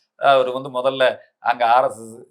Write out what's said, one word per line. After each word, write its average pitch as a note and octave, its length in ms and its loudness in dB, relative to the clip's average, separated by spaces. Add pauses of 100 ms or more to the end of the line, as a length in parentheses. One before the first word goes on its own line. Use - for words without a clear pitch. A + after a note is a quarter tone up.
(180)
அஹ், C#3 160 4
அவர் B2+ 160 2
வந்து C3 200 -8
முதல்ல B2+ 480 -2 (200)
அங்க A#2+ 340 -2
ஆர் C3 120 4
எஸ் B2+ 140 -6
எஸ் A2+ 320 -20